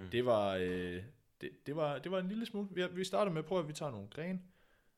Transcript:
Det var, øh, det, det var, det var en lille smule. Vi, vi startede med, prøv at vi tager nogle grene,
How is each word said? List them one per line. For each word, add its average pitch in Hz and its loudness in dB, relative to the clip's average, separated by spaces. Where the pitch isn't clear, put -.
Det 117 4
var, 104 6
øh, 90 0
det, 67 -6
det 143 -4
var, 147 0
det 151 -6
var 190 2
en 185 -2
lille 220 -2
smule. 202 -4
Vi, 180 0
vi 180 -2
startede 196 2
med, 156 0
prøv 185 2
at 156 0
vi 151 -8
tager 151 -4
nogle 101 -8
grene, 180 -4